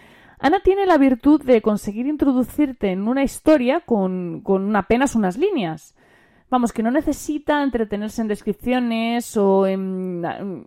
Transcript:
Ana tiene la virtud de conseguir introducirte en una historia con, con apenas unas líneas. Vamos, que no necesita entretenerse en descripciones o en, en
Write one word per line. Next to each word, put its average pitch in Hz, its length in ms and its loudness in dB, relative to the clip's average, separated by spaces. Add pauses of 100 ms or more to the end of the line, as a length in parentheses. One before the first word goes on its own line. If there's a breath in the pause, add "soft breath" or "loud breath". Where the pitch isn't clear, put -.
(380 soft breath)
Ana 349 220 2
tiene 392 260 2
la 339 120 6
virtud 269 440 4
de 247 200 4
conseguir 208 440 -2
introducirte 269 840 0
en 196 180 -4
una 269 160 0
historia 285 560 2
con, 185 640 -2
con 196 340 0
apenas 233 400 0
unas 185 200 0
líneas. 247 600 -4 (540 soft breath)
Vamos, 247 220 0
que 220 120 -4
no 226 80 0
necesita 294 720 -2
entretenerse 220 580 -4
en 220 60 -4
descripciones 233 1080 -4
o 196 300 4
en, 185 580 -4
en 170 420 -8